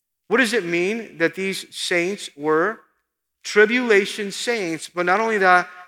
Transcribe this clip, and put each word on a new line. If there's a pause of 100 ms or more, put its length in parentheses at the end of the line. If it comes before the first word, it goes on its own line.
(280)
What
does
it
mean
that
these
saints
were (600)
tribulation
saints?
But
not
only
that, (180)